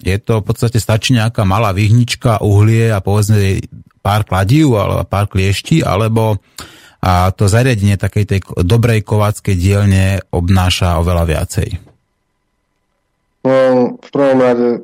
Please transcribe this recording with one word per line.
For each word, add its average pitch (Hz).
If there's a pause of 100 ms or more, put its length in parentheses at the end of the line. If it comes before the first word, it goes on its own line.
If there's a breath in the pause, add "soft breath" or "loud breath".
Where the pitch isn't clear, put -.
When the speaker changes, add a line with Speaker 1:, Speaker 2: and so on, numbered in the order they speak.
Speaker 1:
Je 92
to 110
v -
podstate, 117
stačí 110
nejaká 113
malá 101
vyhnička, 110
uhlie 110
a 107
povedzme 101 (400)
pár 104
kladív 120
alebo 90
pár 101
kliešti, 101
alebo 110 (560 loud breath)
a 90
to 104
zariadenie 104
takej 104
tej 98 (260)
dobrej 110
kováckej 104
dielne 95
obnáša 90
oveľa 85
viacej? - (1800)
Speaker 2:
No, 131 (480)
v -
prvom 139
rade 120